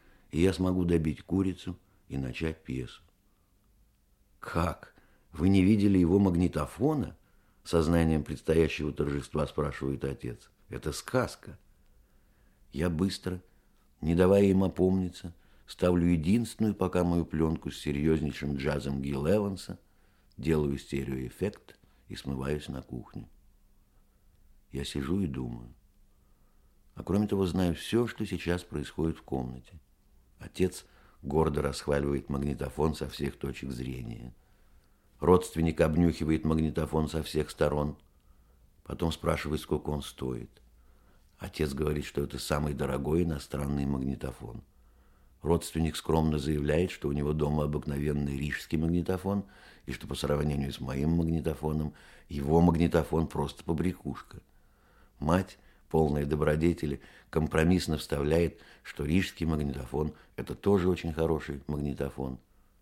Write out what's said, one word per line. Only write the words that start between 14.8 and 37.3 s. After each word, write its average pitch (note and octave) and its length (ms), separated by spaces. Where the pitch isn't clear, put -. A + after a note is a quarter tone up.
ставлю F2+ 400
единственную G2+ 640
пока F2+ 300
мою F2 220
плёнку D#2+ 440
с - 80
серьёзнейшим D2 800
джазом C#2 440
Гил C#2 260
Эванса – G2 520
делаю D2+ 420
стереоэффект C2 1000
и - 80
смываюсь C#2 520
на C2+ 140
кухню. - 480
Я C#2 140
сижу C#2+ 340
и F#2+ 80
думаю. A#1+ 460
А - 80
кроме G2+ 240
того, G2 180
знаю F2 300
всё, A#2 320
что G#2 180
сейчас F2 380
происходит D2+ 540
в - 40
комнате. B1+ 580
Отец - 460
гордо D2 400
расхваливает C#2+ 680
магнитофон C#2+ 640
со C#2+ 140
всех C#2 280
точек C2+ 340
зрения. B1 640
Родственник E2 640
обнюхивает D#2 640
магнитофон D#2 640
со D#2 120
всех D2 280